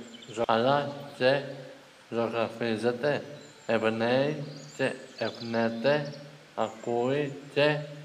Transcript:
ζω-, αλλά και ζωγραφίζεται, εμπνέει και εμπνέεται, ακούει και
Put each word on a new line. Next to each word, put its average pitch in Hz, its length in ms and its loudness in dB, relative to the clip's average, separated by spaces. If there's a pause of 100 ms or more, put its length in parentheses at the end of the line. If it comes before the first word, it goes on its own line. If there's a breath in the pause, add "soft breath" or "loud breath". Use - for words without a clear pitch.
(340)
ζω-, 113 140 0
αλλά 131 440 4 (260)
και 131 240 4 (680)
ζωγραφίζεται, 117 1120 0 (420)
εμπνέει 117 760 2 (340)
και 131 140 0 (260)
εμπνέεται, 117 960 0 (420)
ακούει 123 800 -2 (200)
και 147 240 4 (280)